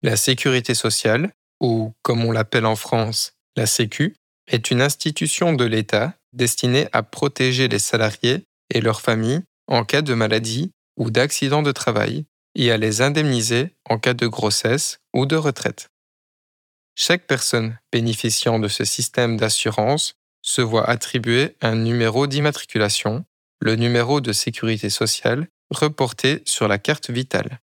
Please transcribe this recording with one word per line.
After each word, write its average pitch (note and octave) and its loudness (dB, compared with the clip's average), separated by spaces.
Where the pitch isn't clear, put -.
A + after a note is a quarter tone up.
La A2 0
sécurité B2+ 0
sociale, A#2 0
ou A2+ 0
comme A#2 0
on A2+ 2
l'appelle A2 2
en A2 2
France, A2+ -2
la A2 2
Sécu, C3+ 0
est A2+ 0
une B2 2
institution D#3 0
de B2+ 2
l'État A2 0
destinée B2 0
à A#2 2
protéger C3 0
les A2 0
salariés A2+ 0
et A#2 2
leurs A2 0
familles A#2 0
en A#2+ 0
cas C#3+ 2
de C3+ 0
maladie A2+ 0
ou A#2 -2
d'accident C#3 0
de C#3+ 0
travail A#2 -2
et A#2+ 2
à A2+ 2
les A2 0
indemniser C3+ 0
en A2+ 0
cas B2 0
de A#2+ 0
grossesse A2 -2
ou B2+ 2
de D#3 0
retraite. - -4
Chaque - 0
personne A#2 0
bénéficiant A2+ 0
de G#2 0
ce - -2
système A#2+ -2
d'assurance A2 0
se - -2
voit A2+ 2
attribuer A#2 0
un A2+ 0
numéro A#2 2
d'immatriculation, C3+ -2
le A2 2
numéro A#2+ 2
de A#2 -2
sécurité A2 -2
sociale, A#2+ 0
reporté C#3+ 0
sur - 0
la G2+ 2
carte D3+ -2
vitale. B2 -4